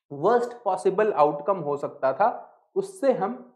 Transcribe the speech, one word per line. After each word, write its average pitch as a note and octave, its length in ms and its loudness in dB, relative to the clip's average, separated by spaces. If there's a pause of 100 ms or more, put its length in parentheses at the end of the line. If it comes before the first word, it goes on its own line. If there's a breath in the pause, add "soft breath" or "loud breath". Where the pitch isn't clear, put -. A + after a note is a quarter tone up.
(120)
Worst A#3 520 0
possible F#3+ 480 0
outcome D3+ 460 2
हो C#3+ 200 -4
सकता C3+ 360 -2
था, - 460 -2 (160)
उससे C#4 380 0
हम A3+ 420 -6